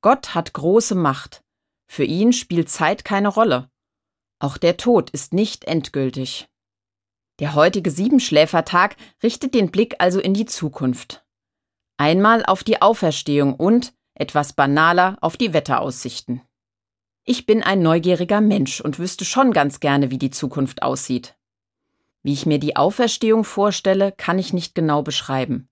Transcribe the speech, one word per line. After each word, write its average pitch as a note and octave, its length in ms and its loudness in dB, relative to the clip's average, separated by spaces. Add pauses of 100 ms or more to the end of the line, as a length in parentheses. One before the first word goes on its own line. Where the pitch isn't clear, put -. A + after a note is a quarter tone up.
Gott C4 340 0
hat E3 180 -4
große G3 400 2
Macht. D#3 500 -2 (440)
Für - 160 -4
ihn G3 280 2
spielt E3+ 380 -2
Zeit E3+ 360 -2
keine G3+ 220 0
Rolle. F#3+ 440 0 (640)
Auch C#3 200 -6
der E3+ 200 0
Tod A#3 320 2
ist - 240 -8
nicht G#3 300 -2
endgültig. C3+ 840 -4 (920)
Der D3+ 160 -4
heutige E3+ 340 2
Siebenschläfertag F3 1080 2 (260)
richtet C4 320 -2
den G3 160 2
Blick A3+ 260 0
also F#3 220 2
in G3 160 0
die G#3+ 100 -2
Zukunft. - 800 -6 (720)
Einmal G3 480 4
auf F#3 180 0
die A3 200 0
Auferstehung C#3+ 720 2
und, A3+ 380 2 (200)
etwas D3 400 -4
banaler, E3 680 2
auf E3 160 -2
die G#3+ 160 -2
Wetteraussichten. B2+ 880 -4 (840)
Ich - 240 -2
bin A3 160 4
ein F#3+ 180 0
neugieriger E3+ 600 2
Mensch G3+ 400 0
und D3 180 -6
wüsste F#3 260 -6
schon B3+ 280 2
ganz C#3+ 260 0
gerne, C#3 320 0
wie C3 80 -6
die C3 100 -2
Zukunft C3+ 540 -6
aussieht. B2+ 520 -6 (840)
Wie C#3 120 -2
ich C#3 120 -6
mir D3 140 2
die - 160 -4
Auferstehung A3 680 0
vorstelle, G3 680 0
kann F#3 260 -4
ich F#3 160 -4
nicht F3+ 220 -6
genau D3+ 260 0
beschreiben. C3 720 -6